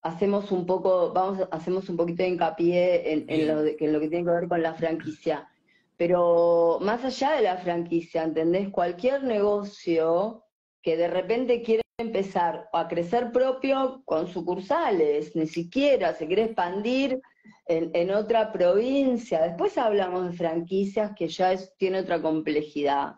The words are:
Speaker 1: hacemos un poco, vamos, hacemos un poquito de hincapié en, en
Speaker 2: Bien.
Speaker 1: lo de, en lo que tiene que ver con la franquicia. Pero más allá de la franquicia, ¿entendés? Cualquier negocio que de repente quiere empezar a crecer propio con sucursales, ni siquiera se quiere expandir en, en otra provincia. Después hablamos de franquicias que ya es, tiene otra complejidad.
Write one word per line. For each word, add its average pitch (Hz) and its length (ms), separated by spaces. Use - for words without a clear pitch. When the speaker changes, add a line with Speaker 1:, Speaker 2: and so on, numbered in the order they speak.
Speaker 1:
hacemos 202 480
un 175 160
poco, 180 460
vamos, 190 380
hacemos 185 380
un 175 80
poquito 170 280
de 180 60
hincapié 170 800
en, 156 80
en - 60
Speaker 2:
Bien. 156 220
Speaker 1:
lo 151 140
de, 151 160
en 156 140
lo 151 80
que 156 80
tiene 175 160
que 175 80
ver 175 160
con 170 140
la 160 120
franquicia. 160 760
Pero 170 840
más 233 240
allá 269 320
de 254 60
la 185 160
franquicia, 170 640
¿entendés? 165 460
Cualquier 196 520
negocio 202 1200
que 160 140
de 170 120
repente 233 540
quiere 220 200
empezar 196 760
a 165 160
crecer 202 420
propio 262 760
con 165 220
sucursales, 175 1080
ni 160 100
siquiera 185 680
se 156 140
quiere 185 180
expandir 226 760
en, 165 280
en 175 160
otra 214 420
provincia. 233 920
Después 190 360
hablamos 185 500
de 175 80
franquicias 190 800
que 165 120
ya 185 240
es, 190 260
tiene 190 220
otra 170 200
complejidad. 151 960